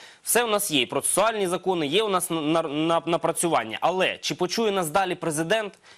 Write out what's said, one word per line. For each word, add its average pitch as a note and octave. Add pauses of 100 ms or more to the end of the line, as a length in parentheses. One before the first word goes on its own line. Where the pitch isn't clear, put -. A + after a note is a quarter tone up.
(240)
Все A#3+
у A#3
нас G#3
є, C#3+
і A#2
процесуальні G3
закони, F3
є F3+
у G#3+
нас F3+
на, E3
на, D#3+
на, D#3+
напрацювання. D#3
Але E3+
чи -
почує G3+
нас F#3
далі F#3
президент, F#3 (240)